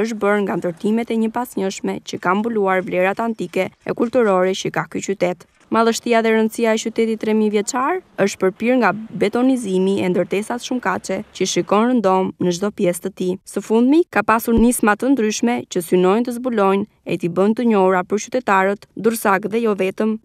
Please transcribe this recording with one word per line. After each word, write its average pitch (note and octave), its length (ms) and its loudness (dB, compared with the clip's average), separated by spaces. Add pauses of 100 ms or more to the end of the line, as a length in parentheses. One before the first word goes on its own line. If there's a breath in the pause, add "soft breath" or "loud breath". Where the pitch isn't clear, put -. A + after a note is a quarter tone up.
është A3+ 180 -4
bërë G3+ 220 2
nga F3 160 -2
ndërtimet G3+ 500 -2
e A#3 80 -2
një A3 160 0
pasnjëshme G3 640 -4 (100)
që - 160 -10
ka F3+ 160 0
mbuluar G3+ 480 0
vlerat F#3 400 0
antike F#3+ 480 -4
e - 240 -8
kulturore G3+ 560 2
që E3+ 220 -6
ka D#3 100 -2
ky F#3+ 220 -8
qytet. F3+ 400 -4 (260)
Madhështia A3+ 480 2
dhe A3 140 2
rëndësia A3 400 0
e A3 80 -2
qytetit A3 400 -2
tre A3 100 0
mijë G#3+ 220 2
vjeçar C4+ 480 -2 (180)
është G3+ 220 0
përpir A3 400 0
nga G3+ 100 4
betonizimi G#3 1000 0 (100)
e F3+ 80 2
ndërtesas G#3 540 -4
shumëkaçe G3+ 560 -4 (100)
që F#3 160 -2
shikon G3 400 2
rëndom F#3+ 480 2
në F3+ 160 0
çdo F#3+ 160 -4
pjesë F#3 380 -2
të F#3+ 100 -8
tij. F#3 160 -2 (160)
Së G3+ 160 -8
fundmi, B3 380 4 (100)
ka G#3 80 2
pasur A3 320 2
nisma A3+ 400 4
të C4 220 0
ndryshme A#3 400 0 (180)
që F#3 160 -2
synojnë F#3+ 400 2
të A#3+ 80 -6
zbulojnë G3+ 480 0 (240)
e F3 80 -2
t'i F3 160 -4
bëjnë G3+ 240 2
të A#3+ 140 0
njohura F#3+ 340 2
për G#3 220 -4
qytetarët G3+ 680 0
dursak G#3 560 0
dhe A#3 160 -2
jo G#3+ 80 2
vetëm G3+ 520 -2